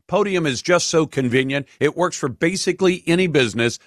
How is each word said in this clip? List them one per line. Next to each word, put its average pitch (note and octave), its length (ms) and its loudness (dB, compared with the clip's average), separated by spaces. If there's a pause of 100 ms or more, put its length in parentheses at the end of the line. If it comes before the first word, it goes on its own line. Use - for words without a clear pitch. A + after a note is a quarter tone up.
Podium F#3+ 380 0
is B2+ 140 -2
just F3 280 0
so D#3+ 180 2
convenient, C3+ 640 -2 (100)
it C#3+ 180 0
works E3+ 200 -2
for D3 120 -4
basically F3+ 800 -2
any F3 220 2
business, A#2 580 0